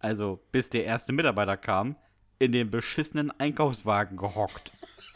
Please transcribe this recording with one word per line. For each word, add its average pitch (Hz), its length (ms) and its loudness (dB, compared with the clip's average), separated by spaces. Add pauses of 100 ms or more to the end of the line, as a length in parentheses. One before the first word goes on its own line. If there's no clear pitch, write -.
also 104 400 -2 (100)
bis 131 180 2
der 117 160 -2
erste 113 280 -2
Mitarbeiter 104 440 2
kam, 107 380 0 (460)
in 127 100 6
dem 120 200 2
beschissenen 147 600 -2
Einkaufswagen 110 840 0
gehockt. 98 560 -4 (440)